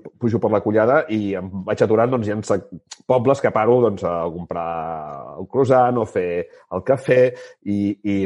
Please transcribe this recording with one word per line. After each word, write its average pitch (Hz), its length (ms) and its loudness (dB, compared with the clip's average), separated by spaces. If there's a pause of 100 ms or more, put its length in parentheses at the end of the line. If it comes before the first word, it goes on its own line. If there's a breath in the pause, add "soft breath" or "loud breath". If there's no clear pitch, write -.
(160)
pujo 113 240 -2
per 104 140 0
la 104 100 2
Collada 110 380 2 (100)
i 104 240 -2
em 92 140 -8 (140)
vaig 107 200 -2
aturant, 113 300 2
doncs, 110 160 -2
hi - 20 -4
ha 104 60 -4 (100)
sec-, 101 220 -2 (340)
pobles 127 400 2
que 110 80 2
paro, 113 320 4
doncs, 101 240 0
a 87 60 -2 (180)
comprar 85 380 -8 (640)
el 92 180 -12
croissant 123 480 4
o 110 80 0
fer 90 220 -2 (180)
el - 400 -10
cafè 131 300 2 (500 loud breath)
i, 101 120 0 (280)
i 101 80 0 (100)